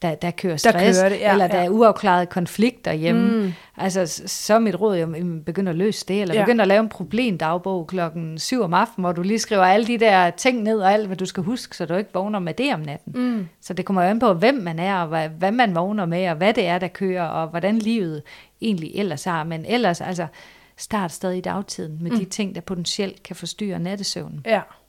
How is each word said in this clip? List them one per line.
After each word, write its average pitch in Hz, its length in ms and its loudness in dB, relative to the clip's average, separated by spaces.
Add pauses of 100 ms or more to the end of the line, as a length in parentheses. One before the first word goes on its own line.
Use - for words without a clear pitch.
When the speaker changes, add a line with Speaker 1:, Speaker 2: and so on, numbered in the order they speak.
Speaker 1:
der, 165 140 -2
der 175 160 -4
kører 175 220 -4
Speaker 2:
Der 151 40 -4
Speaker 1:
stress, 185 420 4
Speaker 2:
kører 190 100 4
det, 196 100 0
ja, 202 120 2
Speaker 1:
eller 190 160 4
der 180 100 2
Speaker 2:
ja. 175 80 2
Speaker 1:
er 180 40 0
uafklarede 202 560 4
konflikter 180 680 -2
hjemme. 226 500 2
Speaker 2:
Mm. 180 100 -2 (240)
Speaker 1:
Altså, 185 280 -2
s-, 165 260 -10
så - 240 0
er 226 40 6
mit 190 220 0
råd 214 140 2
jo, 170 40 0
jamen, 165 440 -4
begynd 185 260 -4
at 160 60 -2
løse 196 320 -2
det, 196 140 0
eller 190 140 -2
Speaker 2:
Ja. 208 100 2
Speaker 1:
begynd 226 160 4
at 190 60 4
lave 196 120 6
en 226 100 0
problemdagbog 175 1000 -2
klokken 165 520 -6
syv 254 220 -2
om 170 120 0
aftenen, 196 300 0
hvor 180 80 2
du 175 100 -2
lige 208 180 0
skriver 196 240 2
alle 208 240 6
de 233 100 0
der 190 320 6
ting 240 340 0
ned, 214 160 2
og 190 140 6
alt, 214 140 2
hvad 185 100 -6
du 185 80 -4
skal 180 180 -6
huske, 233 340 -6
så 180 80 -4
du 156 100 -4
ikke 208 180 -2
vågner 202 260 -2
med 165 140 -4
det 262 200 0
om 165 60 -4
natten. 147 360 -10
Speaker 2:
Mm. 240 320 -2 (140)
Speaker 1:
Så - 120 -12
det 175 120 -4
kommer 185 180 2
jo 185 60 4
an 226 100 2
på, 220 140 4
hvem 220 220 4
man 170 240 -4
er, 196 220 0
og 165 60 -2
hvad, 160 220 -2
hvad 170 220 0
man 226 240 2
vågner 190 300 0
med, 175 240 0
og 160 60 -2
hvad 190 180 2
det 202 140 0
er, 175 120 2
der 180 80 -4
kører, 180 400 -2
og 160 200 -4
hvordan 185 320 0
livet 202 420 -2 (400)
egentlig 185 340 -2
ellers 180 280 -4
har. 165 200 -2
Men 160 220 -8
ellers, 208 360 0
altså, 170 260 -4 (500)
start 196 340 -4
stadig 185 260 -4
i 180 40 -4
dagtiden 180 600 -6
med 170 100 -4
de 220 120 0
Speaker 2:
Mm. 180 60 -8
Speaker 1:
ting, 190 260 -6
der 170 60 -8
potentielt 190 600 -6
kan 180 120 -14
forstyrre 180 440 -6
nattesøvnen. 170 640 -6
Speaker 2:
Ja. 214 160 2 (280)